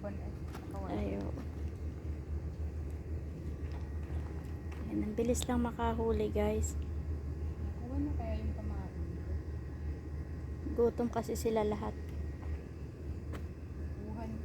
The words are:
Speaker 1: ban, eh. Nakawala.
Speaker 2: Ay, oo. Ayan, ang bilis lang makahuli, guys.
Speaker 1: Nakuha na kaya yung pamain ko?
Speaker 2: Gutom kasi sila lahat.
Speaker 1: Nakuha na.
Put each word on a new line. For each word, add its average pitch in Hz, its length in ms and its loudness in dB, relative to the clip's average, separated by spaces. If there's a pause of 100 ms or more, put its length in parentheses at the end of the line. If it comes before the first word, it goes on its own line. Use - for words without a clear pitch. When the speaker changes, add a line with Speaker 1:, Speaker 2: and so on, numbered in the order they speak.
Speaker 1:
ban, 202 160 -2
eh. 196 160 -4 (240)
Nakawala. 190 400 -2
Speaker 2:
Ay, 202 240 2
oo. - 220 -2 (3500)
Ayan, - 200 2
ang 214 100 0
bilis 233 300 4
lang 247 160 4
makahuli, 226 720 4
guys. 214 460 4 (1000)
Speaker 1:
Nakuha 247 220 -2
na 294 180 2
kaya 330 240 2
yung - 160 2
pamain - 360 -2 (280)
ko? - 120 -2 (1400)
Speaker 2:
Gutom 233 360 6
kasi 226 260 0
sila 220 240 4
lahat. 214 320 2 (2000)
Speaker 1:
Nakuha 214 240 -4
na. 226 200 -4